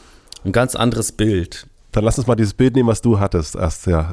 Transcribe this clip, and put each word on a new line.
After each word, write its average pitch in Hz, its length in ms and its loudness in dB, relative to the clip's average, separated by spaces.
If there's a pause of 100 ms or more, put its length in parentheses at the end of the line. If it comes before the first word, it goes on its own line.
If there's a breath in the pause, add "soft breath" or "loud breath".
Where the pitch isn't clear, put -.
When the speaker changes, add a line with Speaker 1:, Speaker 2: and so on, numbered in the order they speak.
(440 loud breath)
Speaker 1:
ein 98 80 -4
ganz 123 240 0
anderes 113 360 -2
Bild. 101 540 -2 (260)
Speaker 2:
Dann 110 120 0
lass 113 140 0
uns 120 80 -2
mal 120 80 2
dieses 107 200 0
Bild 127 200 2
nehmen, 123 140 4
was 110 120 0
du 113 200 2
hattest. 92 340 -2
Erst, - 320 -4
ja, 80 260 0